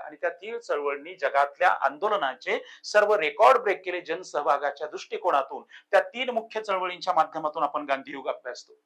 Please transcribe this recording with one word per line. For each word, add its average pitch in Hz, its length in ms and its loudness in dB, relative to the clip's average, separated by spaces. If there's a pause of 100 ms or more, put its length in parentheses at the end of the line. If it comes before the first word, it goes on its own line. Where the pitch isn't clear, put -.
आणि 156 120 -16
त्या 170 140 -4
तीन 220 300 -8
चळवळींनी 147 560 -4
जगातल्या 143 540 2
आंदोलनाचे 160 960 -2 (200)
सर्व 208 300 4
रेकॉर्ड 208 440 6
ब्रेक 185 280 -2
केले 180 160 -4
जनसहभागाच्या 151 840 -2
दृष्टिकोनातून, 151 760 -2 (280)
त्या 196 80 6
तीन 240 300 -2
मुख्य 220 320 -6
चळवळींच्या 185 520 -4
माध्यमातून 156 500 0
आपण 147 220 -4
गांधी 135 260 -4
युग 139 160 -10
अभ्यासतो. - 460 -8 (120)